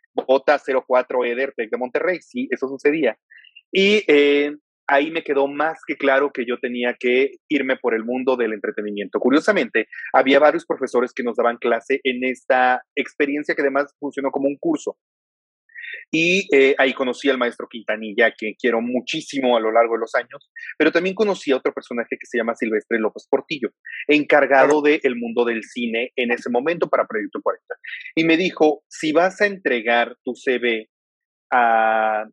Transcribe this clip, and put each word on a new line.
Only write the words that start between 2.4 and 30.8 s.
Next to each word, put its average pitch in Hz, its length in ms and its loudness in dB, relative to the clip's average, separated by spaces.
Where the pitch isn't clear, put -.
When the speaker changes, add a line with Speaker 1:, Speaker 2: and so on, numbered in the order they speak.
Speaker 1:
eso 127 160 -4
sucedía. 139 500 0
Y, 202 380 4
eh, 143 480 4
ahí 147 240 2
me 165 100 -4
quedó 139 240 0
más 147 400 -4
que 143 80 -6
claro 139 380 2
que 127 120 -6
yo 120 140 -4
tenía 123 400 -4
que 127 380 0
irme 135 280 0
por 117 180 -2
el 110 100 -2
mundo 127 320 -2
del 113 180 -2
entretenimiento. 104 680 -6
Curiosamente, 131 680 0
había 131 280 6
varios 151 260 4
profesores 123 460 -2
que 131 100 -8
nos 120 140 -4
daban 120 220 0
clase 120 440 -2
en 127 220 -4
esta 127 580 0
experiencia 147 580 -4
que 151 80 -4
además 139 380 -2
funcionó 139 320 -6
como 139 160 -2
un 143 100 -6
curso. - 400 -4
Y, 180 420 0
eh, 135 240 6
ahí 135 160 -2
conocí 127 340 -4
al 131 100 2
maestro 120 300 -4
Quintanilla, 110 680 -2
que 107 200 -8
quiero 117 240 0
muchísimo 123 760 -2
a 113 40 2
lo 110 120 -2
largo 117 220 4
de 113 60 -2
los 113 140 -8
años, - 380 -8
pero 156 140 2
también 185 240 0
conocí 196 340 -2
a 127 60 4
otro - 180 -2
personaje 120 420 -8
que - 100 -18
se 120 120 -4
llama 113 160 -2
Silvestre 110 460 -2
López 107 280 -4
Portillo, 135 420 -4
encargado 143 760 4
Speaker 2:
Claro. 147 200 4
Speaker 1:
del 123 140 0
mundo 117 280 -2
del 113 200 -4
cine 117 500 -6
en 120 160 -2
ese 120 180 -4
momento 156 400 0
para 120 180 0
Proyecto 107 360 -6
cuarenta. - 320 -6
Y 165 100 0
me 165 120 4
dijo, 160 520 0
"Si - 220 -6
vas 185 300 2
a 208 60 2
entregar 120 800 -2
tu 123 120 -6
C 127 220 -2
V 117 300 -2